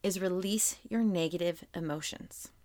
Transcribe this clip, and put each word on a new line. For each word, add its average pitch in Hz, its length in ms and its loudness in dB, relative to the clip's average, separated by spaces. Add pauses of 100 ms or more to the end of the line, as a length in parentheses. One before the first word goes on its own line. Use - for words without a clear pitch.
is 196 180 0
release 190 580 2 (120)
your 226 140 2
negative 170 600 2 (120)
emotions. - 720 -6 (160)